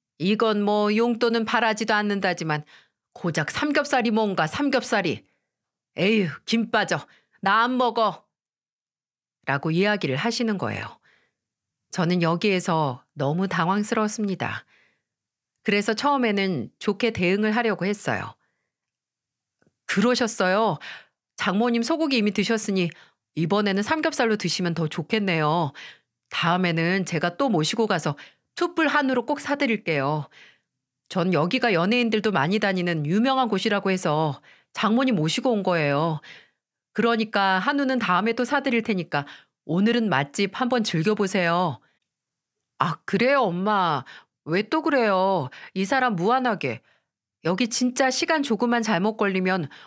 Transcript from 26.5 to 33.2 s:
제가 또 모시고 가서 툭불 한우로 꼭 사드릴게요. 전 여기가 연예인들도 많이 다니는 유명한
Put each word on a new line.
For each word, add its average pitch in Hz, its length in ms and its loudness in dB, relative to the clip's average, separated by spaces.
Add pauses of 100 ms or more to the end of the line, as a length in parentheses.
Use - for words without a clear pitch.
제가 175 320 -2
또 277 120 0
모시고 214 380 0
가서 160 300 -2 (380)
툭불 339 340 0
한우로 262 380 0
꼭 285 140 -2
사드릴게요. 165 880 -2 (800)
전 180 240 0
여기가 180 420 2
연예인들도 220 580 2
많이 180 260 2
다니는 180 480 0
유명한 247 420 2